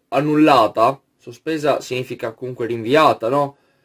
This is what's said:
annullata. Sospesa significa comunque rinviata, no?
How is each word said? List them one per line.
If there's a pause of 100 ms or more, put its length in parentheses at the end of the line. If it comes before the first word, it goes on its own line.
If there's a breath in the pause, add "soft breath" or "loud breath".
annullata. (160)
Sospesa
significa
comunque
rinviata,
no? (280)